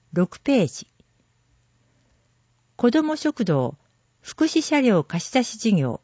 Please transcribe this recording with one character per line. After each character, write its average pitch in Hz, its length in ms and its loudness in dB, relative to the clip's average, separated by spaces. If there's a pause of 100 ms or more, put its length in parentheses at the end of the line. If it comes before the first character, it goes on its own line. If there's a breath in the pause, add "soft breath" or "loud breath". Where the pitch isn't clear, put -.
(120)
六 - 280 -2
ペ 269 220 2
ー 156 60 2
ジ。 - 180 -16 (1900)
子 240 140 2
ど 311 120 2
も 311 140 -4
食 285 280 -4
堂、 143 320 0 (440)
福 - 240 -4
祉 320 180 0
車 294 180 0
両 214 220 4
貸 - 240 -8
し - 60 -18
出 262 100 2
し 233 160 -10
事 220 140 0
業。 135 320 0